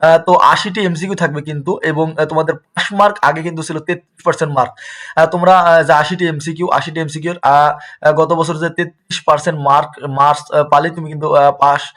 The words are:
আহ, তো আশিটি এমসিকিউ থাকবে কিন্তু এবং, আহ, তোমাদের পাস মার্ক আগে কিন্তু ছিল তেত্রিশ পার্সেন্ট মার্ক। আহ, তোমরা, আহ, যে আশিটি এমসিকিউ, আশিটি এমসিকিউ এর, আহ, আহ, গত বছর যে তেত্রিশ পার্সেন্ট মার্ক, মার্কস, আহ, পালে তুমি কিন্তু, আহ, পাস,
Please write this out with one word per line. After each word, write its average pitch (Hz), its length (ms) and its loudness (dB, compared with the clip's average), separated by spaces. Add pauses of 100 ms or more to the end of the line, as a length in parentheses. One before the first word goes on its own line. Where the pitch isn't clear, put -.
আহ, 165 180 6
তো 180 160 2
আশিটি 180 460 2
এমসিকিউ 185 340 -4
থাকবে 151 280 -4
কিন্তু 147 400 -6
এবং, 156 360 -2
আহ, 156 60 0
তোমাদের 156 300 -2
পাস - 380 -10
মার্ক 208 300 2
আগে 160 200 -2
কিন্তু 160 200 -8
ছিল 156 160 -8
তেত্রিশ - 460 -10
পার্সেন্ট 156 280 -2
মার্ক। 127 200 0 (440)
আহ, 160 100 4
তোমরা, 175 320 4
আহ, 165 240 4
যে 151 100 2
আশিটি 170 340 0
এমসিকিউ, 160 420 -4
আশিটি 156 320 -2
এমসিকিউ 156 320 -6
এর, 175 100 -10
আহ, 147 640 0
আহ, 151 60 4
গত 160 200 2
বছর 165 240 -2
যে 165 140 -4
তেত্রিশ - 500 -10
পার্সেন্ট 156 400 -2
মার্ক, 139 280 2 (200)
মার্কস, 143 440 0
আহ, 147 120 2
পালে 147 260 2
তুমি 165 200 -10
কিন্তু, 151 240 -4
আহ, 143 180 4
পাস, 143 300 2 (140)